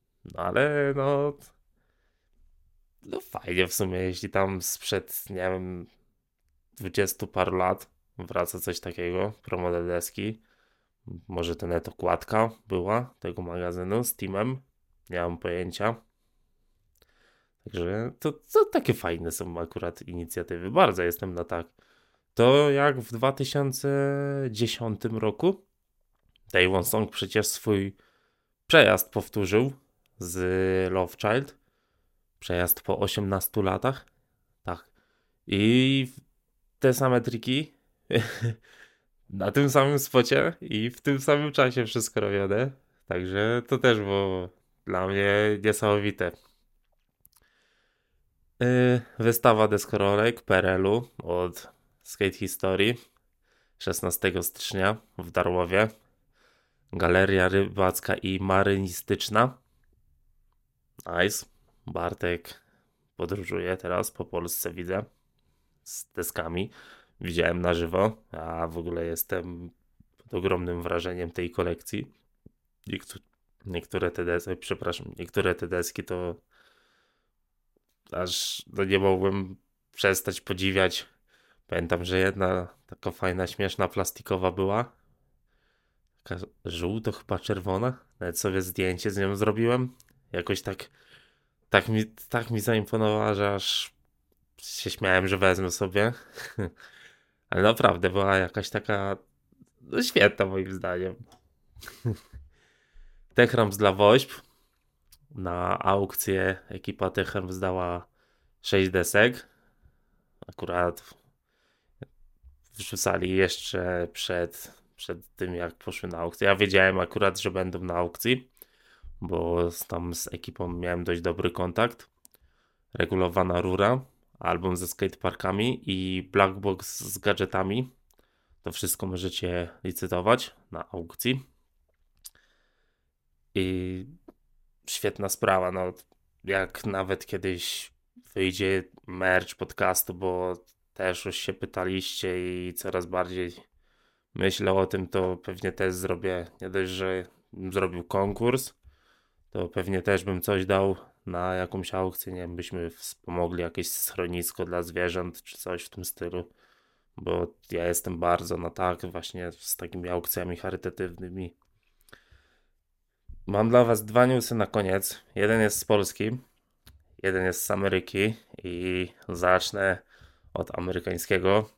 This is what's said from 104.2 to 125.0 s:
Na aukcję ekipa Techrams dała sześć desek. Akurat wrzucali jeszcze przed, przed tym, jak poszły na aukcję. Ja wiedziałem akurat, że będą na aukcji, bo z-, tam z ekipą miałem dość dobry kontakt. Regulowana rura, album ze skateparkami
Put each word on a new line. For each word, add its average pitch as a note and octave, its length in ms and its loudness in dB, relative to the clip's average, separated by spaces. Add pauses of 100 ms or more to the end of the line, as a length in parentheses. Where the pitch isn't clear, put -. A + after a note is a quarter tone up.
Na F2+ 440 -2
aukcję F#2+ 800 0 (120)
ekipa F#2+ 420 -4
Techrams F#2 480 -4
dała F2+ 480 -2 (560)
sześć F#2+ 280 2
desek. G#2 580 4 (1000)
Akurat F2 680 -4 (1600)
wrzucali F#2 600 -2
jeszcze F2+ 760 0
przed, - 720 -6 (140)
przed - 400 -12
tym, F2+ 180 -4
jak F2 200 -6
poszły - 340 -10
na E2+ 100 -8
aukcję. E2+ 300 0
Ja G2 80 6
wiedziałem F#2+ 440 6
akurat, F#2+ 400 0
że F#2+ 100 -2
będą F#2 300 -4
na F2+ 140 -4
aukcji, A#2 560 0 (720)
bo E2+ 500 0
z-, - 160 -10
tam F2 280 -6
z - 200 -8
ekipą F#2+ 340 -8
miałem F2 360 -4
dość F2 160 -2
dobry F2 300 0
kontakt. F#2 580 -2 (880)
Regulowana F2+ 640 2
rura, G2 440 2 (340)
album F2 380 0
ze F2 120 -6
skateparkami G2 960 -2